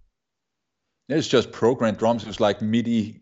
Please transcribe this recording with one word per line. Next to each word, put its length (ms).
Yeah, 80
it's 120
just 220
programmed 460
drums. 300
It's 140
like 200
midi 600